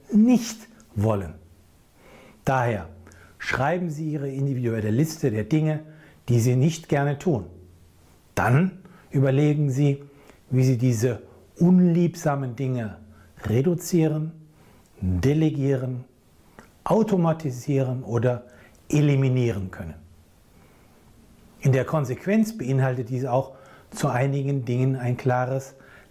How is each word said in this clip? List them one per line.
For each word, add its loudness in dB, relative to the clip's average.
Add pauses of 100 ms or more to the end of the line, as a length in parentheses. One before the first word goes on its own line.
(120)
nicht 4 (260)
wollen. -2 (1080)
Daher 0 (500)
schreiben -2
Sie -6
Ihre -6
individuelle -2
Liste 0
der -2
Dinge, 0 (480)
die 4
Sie 2
nicht 0
gerne 0
tun. -2 (920)
Dann 0 (280)
überlegen 2
Sie, 0 (440)
wie 2
Sie 2
diese 0 (340)
unliebsamen 2
Dinge -4 (460)
reduzieren, 0 (720)
delegieren, 0 (800)
automatisieren 0
oder -2 (440)
eliminieren 2
können. -12 (1600)
In 2
der 2
Konsequenz -2
beinhaltet -2
dies -4
auch, -2 (340)
zu -4
einigen -2
Dingen 0
ein -2
klares -2 (360)